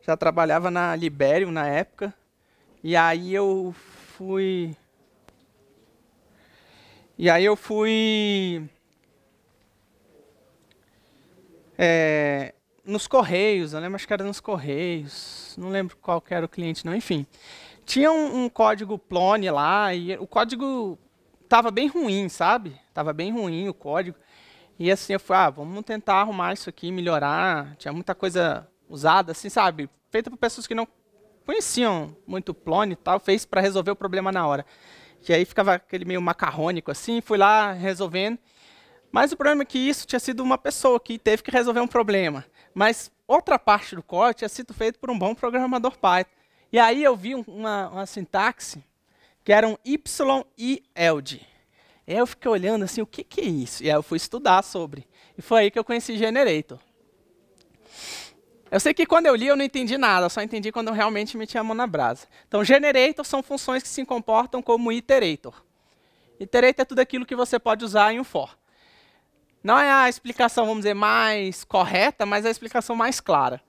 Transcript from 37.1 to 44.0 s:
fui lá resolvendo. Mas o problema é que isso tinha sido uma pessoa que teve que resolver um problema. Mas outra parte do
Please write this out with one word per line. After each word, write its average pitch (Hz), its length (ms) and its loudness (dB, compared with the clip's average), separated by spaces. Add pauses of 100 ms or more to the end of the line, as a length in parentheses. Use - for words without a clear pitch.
fui 214 160 0
lá 208 340 6
resolvendo. 185 680 -4 (720)
Mas 269 220 2
o - 40 -8
problema 285 260 2
é - 20 -2
que 262 140 -6
isso 269 280 -2
tinha 247 140 -4
sido 262 220 -6
uma 254 160 0
pessoa 254 420 0
que 226 180 -10
teve 220 240 2
que - 80 -10
resolver 240 300 0
um 240 80 -2
problema. 196 560 0 (300)
Mas 202 360 0 (160)
outra 302 320 4
parte 208 380 0
do 165 60 -14